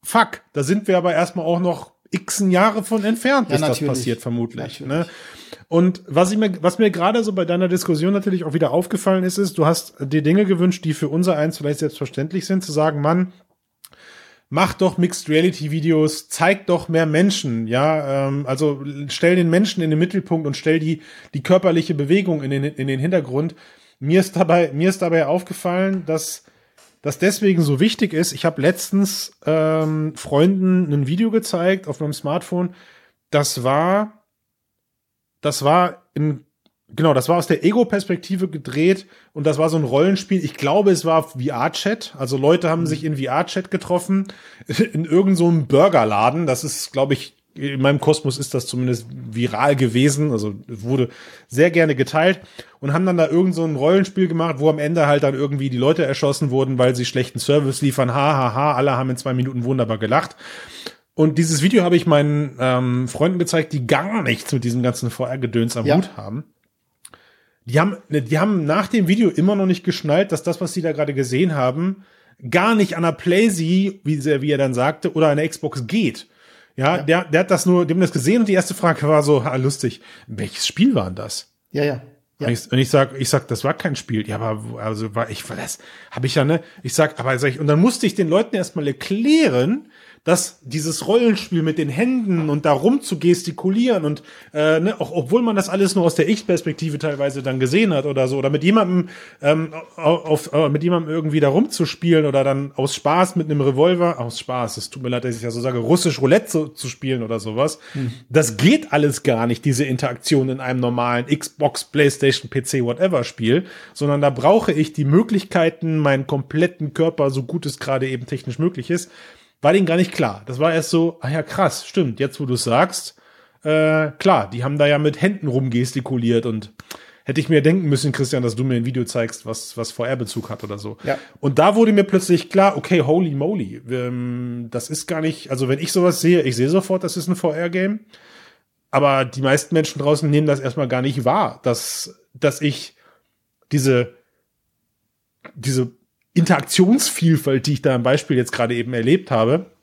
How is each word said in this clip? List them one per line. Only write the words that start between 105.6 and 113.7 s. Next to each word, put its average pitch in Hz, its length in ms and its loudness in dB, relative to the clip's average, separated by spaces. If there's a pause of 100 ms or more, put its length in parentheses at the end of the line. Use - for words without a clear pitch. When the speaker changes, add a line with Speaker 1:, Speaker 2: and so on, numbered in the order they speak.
Speaker 1:
sage, 127 180 -4
russisch 147 420 0
Roulette 165 260 4
zu, 156 220 -2
zu - 200 -12
spielen 131 360 -4
oder 110 160 -4
sowas, 117 400 -4 (140)
Speaker 2:
Hm. 131 180 -6 (180)
Speaker 1:
das 123 260 2
geht 233 360 2
alles 147 320 0
gar 117 240 2
nicht, 117 160 -2
diese 139 200 0
Interaktion 131 640 -2
in 131 100 -6
einem 127 180 -4
normalen 120 480 0
Xbox, 147 580 -4
PlayStation, 139 640 0
P 131 140 -6
C, 127 220 -2
whatever 131 400 0
Spiel, 127 400 0 (280)